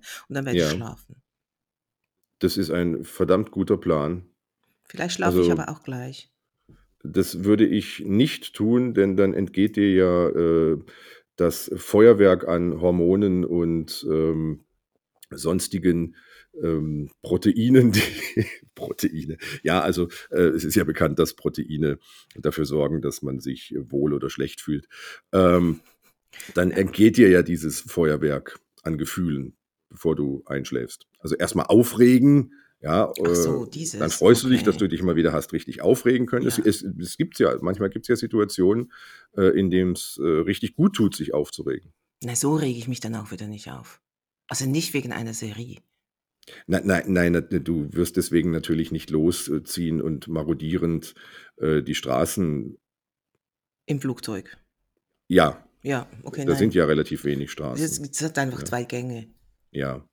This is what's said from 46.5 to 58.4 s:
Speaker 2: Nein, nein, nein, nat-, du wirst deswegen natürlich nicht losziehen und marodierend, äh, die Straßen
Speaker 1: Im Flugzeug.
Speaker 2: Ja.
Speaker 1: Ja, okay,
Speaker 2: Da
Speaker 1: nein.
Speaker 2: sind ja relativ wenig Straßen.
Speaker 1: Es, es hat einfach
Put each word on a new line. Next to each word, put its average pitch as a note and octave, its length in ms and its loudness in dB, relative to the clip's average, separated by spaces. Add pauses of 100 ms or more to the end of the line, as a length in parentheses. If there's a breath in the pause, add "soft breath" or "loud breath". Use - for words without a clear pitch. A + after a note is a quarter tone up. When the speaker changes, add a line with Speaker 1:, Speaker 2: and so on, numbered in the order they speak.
Speaker 2:
Nein, F2+ 200 0
nein, F#2+ 220 2
nein, F2 260 2
nat-, D#2+ 160 -2 (180)
du D#2 260 -4
wirst E2+ 240 -2
deswegen E2+ 340 0
natürlich D#2+ 400 -4
nicht D#2+ 200 -8
losziehen D#2+ 880 -2
und D#2 260 -6
marodierend, D#2+ 840 -4 (440 loud breath)
äh, D2+ 260 0
die D2 120 -6
Straßen C#2 800 -4 (1080)
Speaker 1:
Im D3 160 -4
Flugzeug. A2 560 -8 (720)
Speaker 2:
Ja. E2 400 2 (160)
Speaker 1:
Ja, C3 240 -6 (160)
okay, - 220 -12
Speaker 2:
Da F2+ 60 2
Speaker 1:
nein. E2 80 2
Speaker 2:
sind G#2 160 2
ja E2+ 100 4
relativ D2+ 400 0
wenig C#2+ 260 -4
Straßen. D2+ 320 -8
Speaker 1:
Es, E3 160 -4
es C#3+ 220 -10
hat D#3 160 -6
einfach C3 220 -4